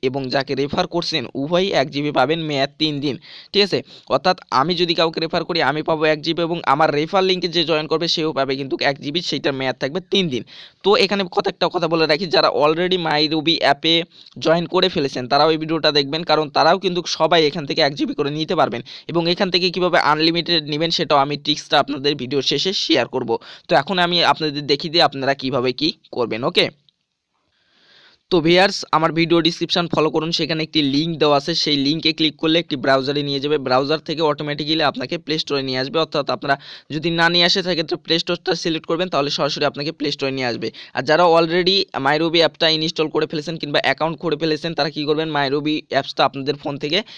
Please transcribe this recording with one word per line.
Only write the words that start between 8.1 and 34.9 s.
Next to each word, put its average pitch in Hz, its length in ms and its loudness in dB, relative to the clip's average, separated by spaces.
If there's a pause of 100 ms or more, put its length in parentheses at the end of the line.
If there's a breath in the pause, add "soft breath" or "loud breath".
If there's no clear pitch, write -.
পাবে 135 240 -2
কিন্তু 139 220 -6
এক 135 220 0
জিবি, 147 220 -4
সেইটার 147 320 -2
মেয়াদ 131 260 -2
থাকবে 151 200 -4
তিন 185 280 0
দিন। 123 140 -4 (400 loud breath)
তো 202 140 4
এখানে 196 340 2
কথা, 202 200 -2
একটা 180 220 -2
কথা 170 160 -2
বলে 160 180 2
রাখি, 156 200 0
যারা 151 220 2
already 170 500 2
মাইরুবি 156 600 0
অ্যাপে 160 440 2 (360 loud breath)
জয়েন 165 280 2
করে 185 220 2
ফেলেছেন, 139 400 -2
তারাও 147 220 4
এই 160 60 2
ভিডিওটা 156 360 0
দেখবেন, 143 320 0
কারণ 151 260 2
তারাও 156 280 4
কিন্তু 180 280 -2
সবাই 160 400 2
এখান 143 200 -4
থেকে 160 160 -2
এক 143 120 2
জিবি 269 200 -4
করে 143 160 -2
নিতে 156 240 -4
পারবেন। 127 260 0 (280 loud breath)
এবং 165 220 0
এখান 180 200 0
থেকে 180 200 0
কীভাবে 175 280 2
আনলিমিটেড 160 680 2
নেবেন, 156 220 -2
সেটাও 160 280 2
আমি 143 180 2
ট্রিক্সটা 147 420 -2
আপনাদের 143 360 0
ভিডিওর 135 280 -2
শেষে 147 300 -2
শেয়ার 135 360 0
করব। 127 220 -4 (380 loud breath)
তো - 80 0
এখন 180 220 0
আমি 175 260 2
আপনাদের 147 420 0
দেখিয়ে 143 260 0
দিই 170 80 2
আপনারা 139 340 2
কীভাবে 131 380 -2
কী 151 200 -2 (180)
করবেন, 113 340 -4
ওকে? 180 220 0 (1600 soft breath)
তো 180 100 4
ভিউয়ার্স, 180 520 2
আমার 160 200 2
ভিডিও 165 280 2
ডেসক্রিপশন 170 540 -2
ফলো 151 160 2
করুন, 160 220 -2
সেখানে 160 300 -2
একটি 156 200 0
লিংক 147 360 0
দেওয়া 147 180 4
আছে, 151 180 -2
সেই 147 220 0
লিঙ্কে 151 360 0
ক্লিক 156 240 -2
করলে 160 220 0
একটি 165 180 -2
ব্রাউজারে 135 460 0
নিয়ে 139 180 -4
যাবে, 147 180 0
ব্রাউজার 135 400 0
থেকে 160 240 -4
অটোমেটিক্যালি 151 600 -2
আপনাকে 139 360 -2